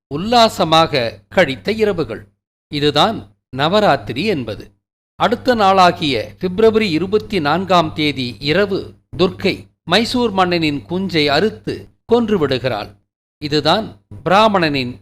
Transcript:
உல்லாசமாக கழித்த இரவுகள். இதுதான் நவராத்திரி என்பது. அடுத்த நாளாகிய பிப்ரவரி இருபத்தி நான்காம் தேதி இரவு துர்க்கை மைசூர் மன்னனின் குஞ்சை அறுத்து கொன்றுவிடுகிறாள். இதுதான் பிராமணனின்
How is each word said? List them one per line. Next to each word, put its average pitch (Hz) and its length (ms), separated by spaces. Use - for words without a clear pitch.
உல்லாசமாக 160 1120
கழித்த 151 420
இரவுகள். 185 560
இதுதான் 147 640
நவராத்திரி 151 640
என்பது. 135 480
அடுத்த 233 400
நாளாகிய 175 840
பிப்ரவரி 208 520
இருபத்தி 196 480
நான்காம் 165 540
தேதி 135 460
இரவு 160 540
துர்க்கை 180 500
மைசூர் 226 480
மன்னனின் 175 500
குஞ்சை 170 480
அறுத்து 156 600
கொன்றுவிடுகிறாள். 135 840
இதுதான் 151 640
பிராமணனின் 165 800